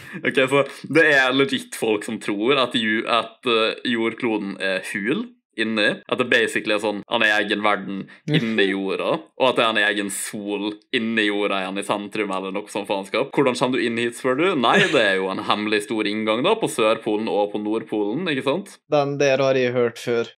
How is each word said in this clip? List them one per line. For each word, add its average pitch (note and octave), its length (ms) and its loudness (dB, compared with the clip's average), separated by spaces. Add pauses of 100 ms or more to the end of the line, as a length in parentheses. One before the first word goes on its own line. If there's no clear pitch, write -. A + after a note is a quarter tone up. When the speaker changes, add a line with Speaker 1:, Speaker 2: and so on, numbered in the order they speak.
(240)
Speaker 1:
Ok, B2 140 -2 (100)
så C#3 140 4 (340)
det D#3+ 160 8
er C3 240 4
legit C3+ 400 0
folk G#2+ 320 0
som A2 160 -6
tror A2+ 320 0
at B2+ 240 0
ju-, A2 240 0
at, - 400 -2
eh, A2+ 300 2 (100)
jordkloden A2+ 680 -2 (100)
er F#2+ 160 0 (140)
hul B2 320 -2 (340)
inni, A2 300 2 (180)
at A2+ 120 -2
det B2+ 80 2
basically A2 480 0
er G#2 40 0
sånn, G#2 220 -2 (100)
han A2+ 120 2
er G#2+ 180 4
egen G#2 220 -2
verden G2 380 0 (300)
inni A2+ 380 2
Speaker 2:
<laughs> F#2+ 40 0
Speaker 1:
jorda, G2 460 -2
og - 300 -2
at A#2+ 100 0
det B2 60 4
er A2+ 60 2
en G#2+ 180 0
egen G2+ 220 -2
sol G2+ 540 -6 (300)
inni A2+ 320 0
jorda G2+ 380 0
igjen G2 140 -6
i G2+ 80 -6
sentrum, G2+ 440 -2
eller F#2+ 240 -4
noe G#2 160 -8
sånn G2+ 160 -6
faenskap. G2+ 480 -2
Hvordan B2+ 240 2
kommer B2+ 200 0
du G2 80 0
inn A#2 120 -4
hit, A#2+ 160 -2
spør C3 240 -2
du? E3 60 2 (100)
Nei, C3 220 4 (140)
det C3 120 4
er G2 160 2
jo F#2+ 120 -2
en G2+ 200 -6
hemmelig G#2 380 0
stor A2 180 0
inngang A2 360 -2
da, G3+ 120 2
på F#3+ 160 -2
Sørpolen A2 600 2
og G2+ 220 2
på A2 100 -2
Nordpolen, A2 680 -2
ikke C3 160 -2
sant? E3+ 300 -2 (140)
Speaker 2:
Den C#3+ 280 2
der C3+ 240 4
har C3+ 160 4
jeg B2 160 0
hørt A#2+ 240 0
før. A#2 380 -2